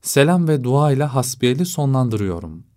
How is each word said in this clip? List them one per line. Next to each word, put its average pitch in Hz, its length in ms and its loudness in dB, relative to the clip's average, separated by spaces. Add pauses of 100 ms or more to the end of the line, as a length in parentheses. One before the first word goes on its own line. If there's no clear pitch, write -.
selam 165 460 2
ve 147 160 0
dua 143 280 2
ile 135 120 0
hasbiyeli 131 640 -2
sonlandırıyorum. 107 960 -2 (140)